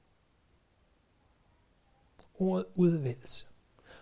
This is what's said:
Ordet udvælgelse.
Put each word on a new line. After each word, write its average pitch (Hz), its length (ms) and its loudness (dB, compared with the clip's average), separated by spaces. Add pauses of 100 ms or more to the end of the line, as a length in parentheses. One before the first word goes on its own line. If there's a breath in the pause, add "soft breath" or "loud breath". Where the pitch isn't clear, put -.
(2500)
Ordet 185 260 0 (100)
udvælgelse. 165 720 2 (560 soft breath)